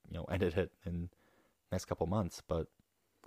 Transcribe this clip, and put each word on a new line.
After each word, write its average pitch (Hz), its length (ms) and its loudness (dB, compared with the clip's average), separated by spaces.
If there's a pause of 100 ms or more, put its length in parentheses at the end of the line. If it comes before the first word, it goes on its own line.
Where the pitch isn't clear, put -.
you 82 80 -8
know, 82 80 -4
<laughs> - 60 -8
ended 90 260 2
it 90 160 2 (140)
in 87 160 -2 (680)
the - 40 0
next 92 120 -2
couple - 200 0
months. 95 400 0
But, 82 220 0 (580)